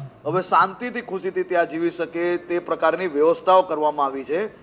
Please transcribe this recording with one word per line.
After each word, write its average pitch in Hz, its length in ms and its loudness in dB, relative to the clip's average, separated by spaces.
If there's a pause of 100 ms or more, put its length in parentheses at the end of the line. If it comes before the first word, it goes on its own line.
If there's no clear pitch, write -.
(220)
હવે 175 200 -2
શાંતિથી 190 600 0
ખુશીથી 185 420 -6
ત્યાં 170 260 0
જીવી 165 220 -2
શકે 165 320 -4 (200)
તે 175 160 -4
પ્રકારની 170 500 -2
વ્યવસ્થાઓ 165 540 4
કરવામાં 151 420 0
આવી 135 180 -6
છે. 147 160 -2 (220)